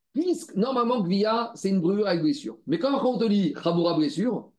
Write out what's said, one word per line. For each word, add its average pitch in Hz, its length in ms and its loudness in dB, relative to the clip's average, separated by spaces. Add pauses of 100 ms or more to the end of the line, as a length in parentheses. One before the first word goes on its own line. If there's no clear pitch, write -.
(120)
Puisque, 330 440 -4
normalement, 240 460 0
Kvia, 208 520 0
c'est - 140 -4
une 196 120 2
brûlure 196 280 0
avec 170 140 0
blessure. 143 440 -2
Mais 147 120 0
quand, 269 200 0
quand 247 160 2
on 196 40 -4
te 226 80 2
dit 202 360 2
Chaboura, 170 320 2
blessure, 160 640 -2